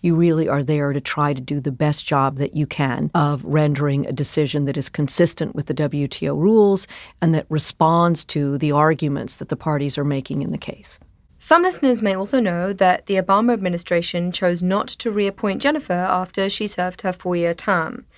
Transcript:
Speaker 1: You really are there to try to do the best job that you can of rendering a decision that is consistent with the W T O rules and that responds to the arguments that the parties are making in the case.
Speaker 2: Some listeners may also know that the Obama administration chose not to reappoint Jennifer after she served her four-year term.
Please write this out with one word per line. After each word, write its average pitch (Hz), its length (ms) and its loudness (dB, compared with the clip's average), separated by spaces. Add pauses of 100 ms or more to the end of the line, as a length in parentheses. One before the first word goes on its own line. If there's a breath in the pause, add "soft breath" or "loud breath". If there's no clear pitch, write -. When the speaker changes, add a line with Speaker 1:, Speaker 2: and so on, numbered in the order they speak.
Speaker 1:
You 170 160 2
really 165 320 4
are 143 160 0
there 143 280 0
to 139 80 -2
try 147 340 -2
to 131 60 -6
do 143 200 -4
the 143 100 -4
best 147 340 -2
job 139 340 0
that 143 180 -4
you 151 100 0
can 139 480 -2
of 147 300 0
rendering 147 600 0
a - 60 -6
decision 143 520 -2
that 139 120 -2
is 139 120 -4
consistent - 680 0
with 143 120 -6
the 151 80 -4
W 143 340 -2
T - 200 -4
O 143 60 -2
rules 196 540 4 (340 loud breath)
and 165 100 4
that 156 160 0
responds 165 760 2
to 143 340 -4
the 147 140 0
arguments 147 640 0
that - 140 -10
the 143 60 -2
parties 143 420 -2
are 143 60 -2
making 139 380 -4
in - 80 -6
the - 80 -4
case. - 400 -14 (420)
Speaker 2:
Some 339 220 6
listeners 285 400 2
may 196 140 0
also 208 240 0
know 185 320 0
that 190 340 2
the 196 80 -2
Obama 196 380 2
administration 175 800 -2
chose 175 280 0
not 185 280 0
to - 240 -6
reappoint 202 500 -2
Jennifer 285 300 0
after 185 580 -2
she 208 160 -4
served 180 360 -4
her 185 100 -2
four-year 175 420 -2
term. 170 520 -2 (120 soft breath)